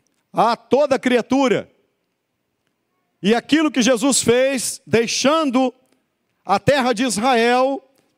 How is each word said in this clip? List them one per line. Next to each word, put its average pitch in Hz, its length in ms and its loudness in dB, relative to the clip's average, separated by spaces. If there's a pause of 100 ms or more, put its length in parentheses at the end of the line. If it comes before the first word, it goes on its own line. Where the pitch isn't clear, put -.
(320)
a 214 240 0
toda 262 420 0
criatura. 240 720 -2 (1500)
E 202 140 2
aquilo 294 360 0
que 247 120 0
Jesus 240 400 0
fez, 254 640 -2
deixando 254 880 0 (720)
a 196 120 0
terra 254 340 0
de 214 100 -4
Israel, 247 800 0 (360)